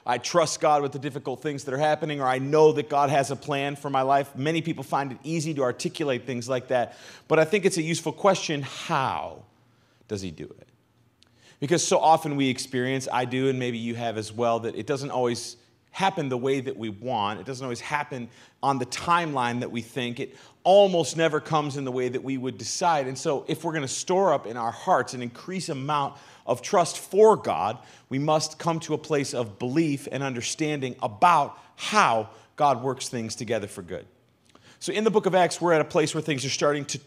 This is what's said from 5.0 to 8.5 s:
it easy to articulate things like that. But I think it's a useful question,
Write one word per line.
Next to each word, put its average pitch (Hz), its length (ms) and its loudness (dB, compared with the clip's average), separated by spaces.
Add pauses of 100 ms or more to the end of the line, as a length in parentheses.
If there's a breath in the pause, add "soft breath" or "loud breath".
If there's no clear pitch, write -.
it - 100 -16
easy 160 300 -4
to 139 80 -2
articulate 127 640 -2
things 120 240 -6
like 127 180 -4
that. 120 300 0 (320 loud breath)
But 156 100 6
I 156 60 6
think 190 200 0
it's 190 120 0
a 160 60 0
useful 156 300 -4
question, 175 500 2